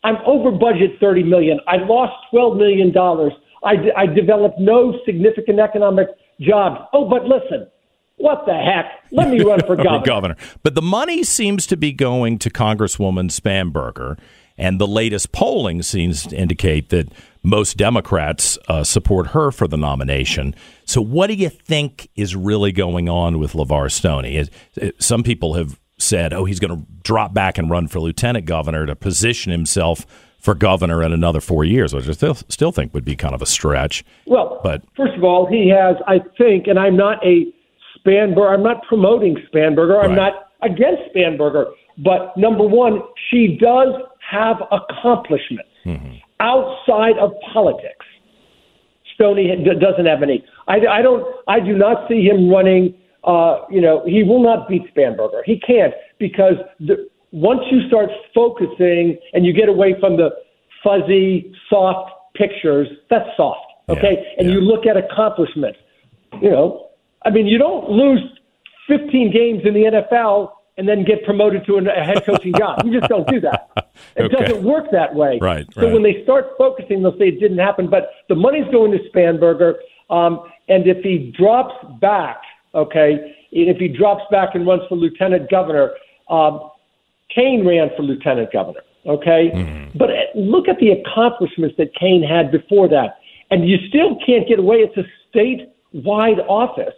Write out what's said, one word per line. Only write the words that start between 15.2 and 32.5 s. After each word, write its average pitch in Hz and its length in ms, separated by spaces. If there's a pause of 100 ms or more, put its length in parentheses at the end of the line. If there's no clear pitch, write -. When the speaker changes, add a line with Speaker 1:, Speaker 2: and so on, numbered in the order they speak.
Speaker 2:
polling 101 500
seems 85 460
to - 80
indicate 80 540
that 82 220 (320)
most 104 340
Democrats, 95 800 (100)
uh, 78 160
support - 440
her 151 240
for 110 180
the 78 80
nomination. 69 760 (320)
So - 160
what 143 260
do 220 60
you 190 160
think - 680
is 98 200
really 101 380
going 87 340
on 85 320
with 76 140
LeVar 71 360
Stoney? 69 460
It, 76 140 (260)
it, - 260
some 120 220
people 98 320
have 76 240 (180)
said, 85 360
"Oh, 92 120
he's 95 140
gonna 87 240 (200)
drop 107 300
back 98 240
and 82 140
run 85 160
for 85 140
lieutenant 98 440
governor 78 400
to 71 100
position 98 580
himself 85 520 (340)
for - 160
governor 87 460
in 82 120
another 82 260
four 78 240
years," 92 300
which 67 160
I - 20
still, 147 240 (140)